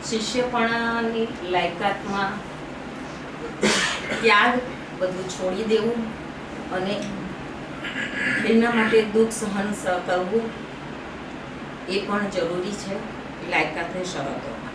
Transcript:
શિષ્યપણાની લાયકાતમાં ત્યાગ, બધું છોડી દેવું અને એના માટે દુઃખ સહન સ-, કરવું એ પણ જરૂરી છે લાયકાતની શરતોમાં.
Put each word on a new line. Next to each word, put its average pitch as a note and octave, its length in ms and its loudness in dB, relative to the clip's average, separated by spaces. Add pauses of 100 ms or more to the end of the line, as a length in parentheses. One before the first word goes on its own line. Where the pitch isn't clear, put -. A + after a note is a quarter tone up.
શિષ્યપણાની A#3 1160 2 (220)
લાયકાતમાં G3 800 0 (1900)
ત્યાગ, A3+ 380 6 (400)
બધું F#3 300 0
છોડી F#3+ 340 0
દેવું A3 300 4 (800)
અને G3 300 0 (1500)
એના A#3 240 6
માટે A3 300 6
દુઃખ A3 300 4
સહન G3+ 420 0
સ-, F3+ 320 0
કરવું F#3+ 440 2 (1400)
એ G3+ 100 2
પણ G3+ 300 0
જરૂરી F3+ 420 0
છે F#3+ 220 -4 (560)
લાયકાતની E3+ 560 0
શરતોમાં. C#3 680 -4